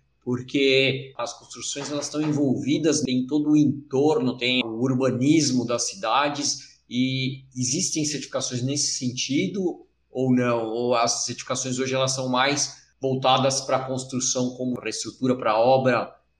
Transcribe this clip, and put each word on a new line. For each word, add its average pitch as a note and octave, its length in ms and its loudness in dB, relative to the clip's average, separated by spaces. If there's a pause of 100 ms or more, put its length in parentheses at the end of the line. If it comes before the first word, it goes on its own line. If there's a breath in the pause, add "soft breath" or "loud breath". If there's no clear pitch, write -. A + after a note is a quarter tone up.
(240)
porque C3+ 920 0
as - 200 -6
construções, C#3+ 520 -10
elas D3 160 -4
estão D3+ 160 -4
envolvidas C#3+ 840 0
em B2+ 200 0
todo D3 240 0
o D3+ 60 8
entorno, C3+ 840 2
tem B2 260 2
o A2+ 160 -4
urbanismo B2+ 840 2
das A#2 240 -2
cidades, C3 960 -2
e C3 560 -2 (100)
existem D3+ 500 -2
certificações B2+ 580 -4
nesse C#3 340 -2
sentido D#3 880 -4 (260)
ou B2+ 240 2
não? A#2+ 300 0
Ou A#2+ 300 0
as A#2+ 320 0
certificações B2+ 520 -6
hoje, B2+ 160 -2
elas C3 180 0
são C3 180 -4
mais C3+ 520 0 (180)
voltadas C3 600 2
pra C3+ 180 0
construção B2+ 800 -2
como B2+ 240 -4
reestrutura A#2 560 -2
pra A2 220 2
obra B2 540 4 (260)